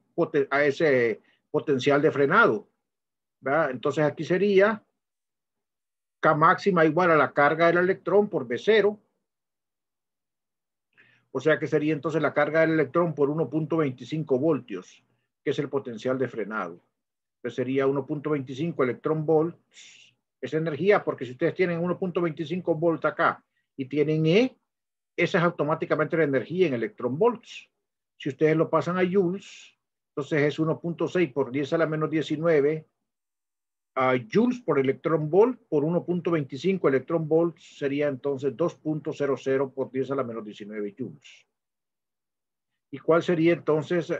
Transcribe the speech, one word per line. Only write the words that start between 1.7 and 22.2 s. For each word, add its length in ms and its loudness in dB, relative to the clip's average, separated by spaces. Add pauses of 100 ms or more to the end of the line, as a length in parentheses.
de 100 4
frenado, 560 2 (760)
¿verdad? 300 0
Entonces, 340 -2
aquí 200 -2
sería 580 2 (1400)
K 160 4
máxima 520 4
igual 240 2
a 60 6
la 180 2
carga 320 4
del 100 4
electrón 540 2
por 140 -2
V 120 -4
cero. 420 2 (2250)
O 80 -6
sea 180 2
que 80 -6
sería 260 0
entonces 300 -2
la 100 0
carga 300 2
del 80 4
electrón 440 0
por 140 2
uno 220 -2
punto 260 -2
veinticinco 600 -2
voltios, 680 -4 (400)
que 60 -2
es 80 -4
el 100 -4
potencial 500 -4
de 100 -2
frenado. 520 -8 (560)
Entonces 200 -10
sería 300 0
uno 200 0
punto 240 -6
veinticinco 520 -4
electrón 440 -2
volts, 880 -4 (240)
esa 160 -6
energía, 480 2
porque 220 -4
si 60 -12
ustedes 220 -2
tienen 240 0
uno 200 -2
punto 240 -4